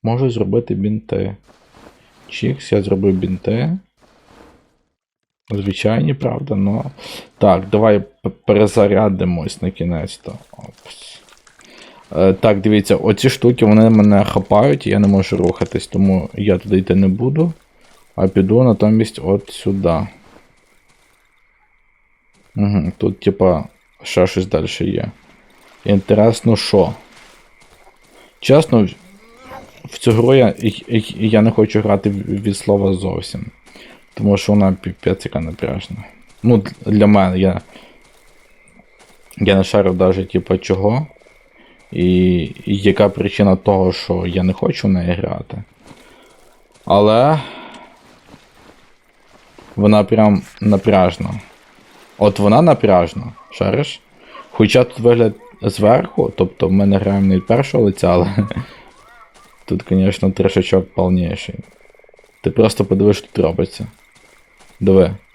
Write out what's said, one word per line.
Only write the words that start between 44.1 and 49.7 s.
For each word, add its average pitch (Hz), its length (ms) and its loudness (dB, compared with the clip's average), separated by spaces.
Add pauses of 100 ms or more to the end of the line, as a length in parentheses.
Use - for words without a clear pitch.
я 90 160 -4
не 92 100 0
хочу - 340 -4
в 196 40 2
неї 180 220 -2
грати. - 500 -10 (1200)
Але... 113 540 2 (2250)